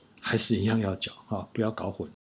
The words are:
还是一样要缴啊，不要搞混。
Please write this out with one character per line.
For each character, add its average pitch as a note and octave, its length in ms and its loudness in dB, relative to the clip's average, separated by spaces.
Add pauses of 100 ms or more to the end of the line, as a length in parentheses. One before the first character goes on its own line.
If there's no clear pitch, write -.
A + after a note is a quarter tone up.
(200)
还 - 180 0
是 - 180 4
一 F#2+ 80 0
样 A2 140 4
要 G2 160 0
缴 - 180 -6 (160)
啊， F#2+ 240 -4
不 - 80 -4
要 A2 100 2
搞 G2 200 -6
混。 E2 180 -8 (120)